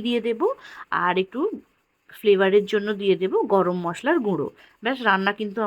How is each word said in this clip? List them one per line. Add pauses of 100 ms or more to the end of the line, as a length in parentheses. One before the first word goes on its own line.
দিয়ে
দেব (640)
আর
একটু (760)
ফ্লেভারের
জন্য (140)
দিয়ে
দেব (220)
গরম
মশলার
গুঁড়ো। (360)
ব্যাস, (100)
রান্না
কিন্তু